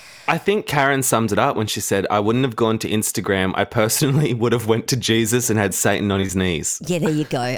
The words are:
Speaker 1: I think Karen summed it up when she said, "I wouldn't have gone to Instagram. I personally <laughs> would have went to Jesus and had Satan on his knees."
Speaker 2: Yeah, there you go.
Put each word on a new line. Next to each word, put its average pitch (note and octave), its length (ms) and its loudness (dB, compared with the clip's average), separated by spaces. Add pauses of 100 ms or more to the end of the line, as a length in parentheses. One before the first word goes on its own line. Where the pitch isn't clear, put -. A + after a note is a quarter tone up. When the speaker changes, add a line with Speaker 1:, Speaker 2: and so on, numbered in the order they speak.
(260)
Speaker 1:
I D#3+ 120 0
think G#3 280 0
Karen C#3 360 2
summed A2+ 300 0
it G2 60 0
up C3 160 2
when G#2+ 120 -2
she G#2+ 140 -6
said, G2 300 -2
"I G#2 100 2
wouldn't A#2 260 0
have A2+ 100 -6
gone A2 220 2
to - 100 -6
Instagram. G2 680 0
I G2+ 100 0
personally C3 680 2
<laughs> A2+ 80 -4
would A#2 120 2
have A2 120 0
went A2+ 220 2
to C3+ 80 0
Jesus A2+ 540 0
and G#2+ 80 2
had G2 160 0
Satan G2+ 360 0
on G2 100 0
his F#2+ 140 -2
knees." F#2 520 -2
Speaker 2:
Yeah, F3 140 0
there D#3 100 0
you D3+ 140 -2
go. B2+ 340 -4